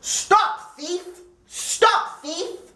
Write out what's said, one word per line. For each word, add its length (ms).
Stop 760
thief! 300
Stop 760
thief! 360